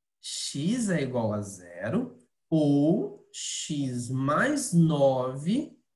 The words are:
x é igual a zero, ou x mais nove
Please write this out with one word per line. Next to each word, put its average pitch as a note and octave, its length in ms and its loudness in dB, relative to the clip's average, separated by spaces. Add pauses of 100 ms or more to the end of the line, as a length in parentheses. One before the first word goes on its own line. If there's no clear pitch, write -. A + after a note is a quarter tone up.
(220)
x G3+ 680 -4
é D#3 120 0
igual A#2+ 320 -2
a G#2 80 -2
zero, G2 760 -6 (320)
ou D3+ 840 2
x B2+ 760 -6
mais F3 640 0
nove C#3+ 1040 2 (180)